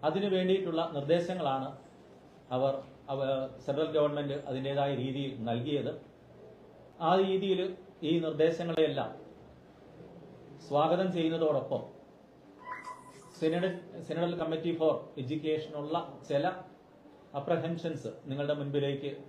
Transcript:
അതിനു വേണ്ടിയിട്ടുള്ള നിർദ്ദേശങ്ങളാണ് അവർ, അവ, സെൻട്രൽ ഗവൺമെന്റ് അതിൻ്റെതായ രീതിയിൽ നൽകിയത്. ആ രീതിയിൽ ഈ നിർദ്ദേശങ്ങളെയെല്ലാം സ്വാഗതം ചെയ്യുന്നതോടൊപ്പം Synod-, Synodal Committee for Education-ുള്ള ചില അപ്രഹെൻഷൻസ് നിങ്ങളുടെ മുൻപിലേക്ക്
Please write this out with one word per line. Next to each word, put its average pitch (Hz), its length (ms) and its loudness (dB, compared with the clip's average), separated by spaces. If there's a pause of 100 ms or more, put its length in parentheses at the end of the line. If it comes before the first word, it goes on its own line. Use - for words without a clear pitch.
അതിനു 190 240 2
വേണ്ടിയിട്ടുള്ള 180 640 2
നിർദ്ദേശങ്ങളാണ് 147 840 0 (720)
അവർ, 135 320 2 (260)
അവ, 135 160 -2 (340)
സെൻട്രൽ 151 320 0
ഗവൺമെന്റ് 147 420 2
അതിൻ്റെതായ 139 640 0
രീതിയിൽ 131 480 -4
നൽകിയത്. 123 580 -2 (1000)
ആ 170 140 6
രീതിയിൽ 190 640 2 (260)
ഈ 165 160 4
നിർദ്ദേശങ്ങളെയെല്ലാം 156 1040 2 (1400)
സ്വാഗതം 165 520 2
ചെയ്യുന്നതോടൊപ്പം 160 840 0 (1500)
Synod-, 175 640 -2
Synodal 170 320 -2
Committee 160 380 -2
for 151 480 0
Education-ുള്ള 156 960 -4 (100)
ചില 170 180 2 (880)
അപ്രഹെൻഷൻസ് 165 720 -2 (180)
നിങ്ങളുടെ 143 280 -2
മുൻപിലേക്ക് 139 640 -2 (120)